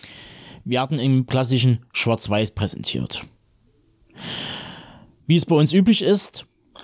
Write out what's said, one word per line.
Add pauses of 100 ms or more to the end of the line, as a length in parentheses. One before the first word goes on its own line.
(640)
werden
im
klassischen (140)
Schwarz-Weiß
präsentiert. (2000)
Wie
es
bei
uns
üblich
ist, (380)